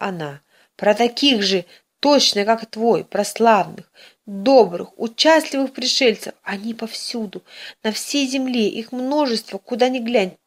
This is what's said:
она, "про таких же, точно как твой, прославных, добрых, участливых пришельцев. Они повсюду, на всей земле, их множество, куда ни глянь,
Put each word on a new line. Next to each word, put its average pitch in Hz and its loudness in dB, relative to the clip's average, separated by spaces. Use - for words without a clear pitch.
она, 160 -8
"про 202 2
таких 233 2
же, 190 0
точно 240 4
как 220 0
твой, 220 0
прославных, 202 0
добрых, 196 2
участливых 269 2
пришельцев. 247 0
Они 202 -8
повсюду, 220 -10
на 214 -2
всей 285 -2
земле, 254 0
их - -8
множество, 254 -2
куда 247 0
ни 254 -2
глянь, 220 0